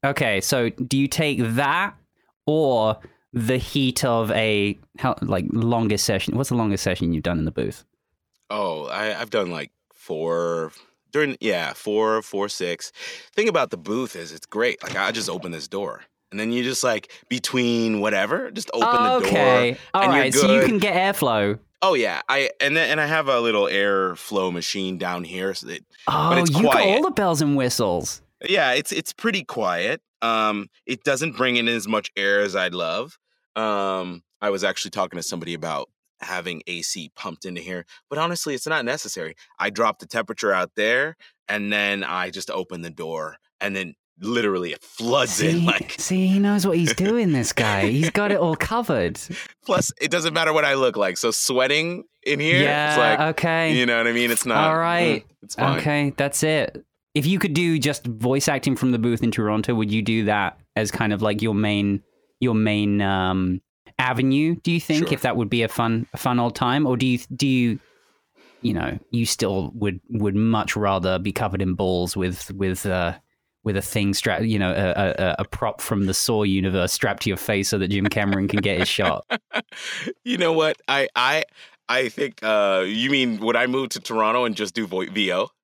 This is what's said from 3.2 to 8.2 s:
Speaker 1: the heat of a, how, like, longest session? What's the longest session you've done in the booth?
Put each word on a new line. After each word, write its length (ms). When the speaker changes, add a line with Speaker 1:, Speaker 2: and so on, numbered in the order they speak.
Speaker 1:
the 240
heat 480
of 260
a, 460
how, 220
like, 300
longest 540
session? 320
What's 120
the 60
longest 280
session 300
you've 100
done 160
in 60
the 60
booth? 340